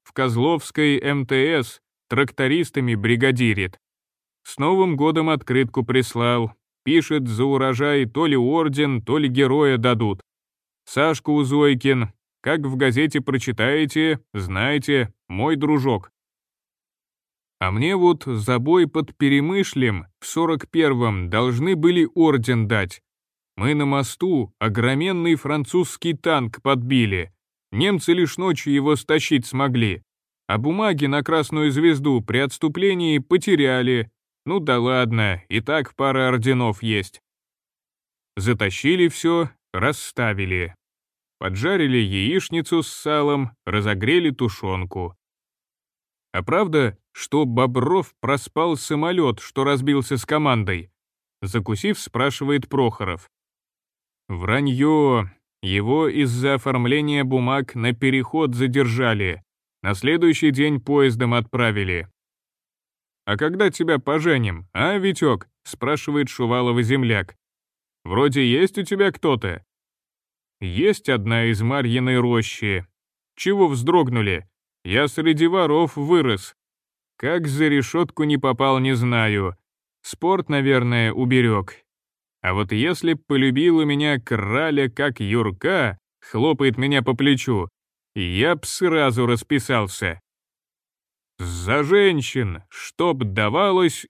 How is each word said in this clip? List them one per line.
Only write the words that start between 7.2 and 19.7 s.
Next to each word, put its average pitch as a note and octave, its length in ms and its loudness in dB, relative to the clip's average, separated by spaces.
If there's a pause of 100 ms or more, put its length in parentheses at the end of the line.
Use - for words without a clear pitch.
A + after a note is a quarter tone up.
за A2+ 160 0
урожай C3+ 640 0
то D3 200 -2
ли C#3 100 2
орден, C#3 640 0
то D#3 160 -2
ли C#3+ 100 0
героя C3+ 480 2
дадут. A2+ 460 0 (640)
Сашка D3+ 420 0
Узойкин, C#3 840 2 (280)
как D3+ 200 -2
в C3 160 -4
газете C#3 440 2
прочитаете, C#3 1000 0 (120)
знайте, A#2 800 -2 (160)
мой C3 280 -2
дружок". C3+ 540 0 (1500)
А F#2 120 -2
мне D3+ 240 0
вот F3 280 2
за A#2+ 340 -2
бой D#3+ 280 2
под D3+ 300 -6
Перемышлем C#3+ 920 0 (140)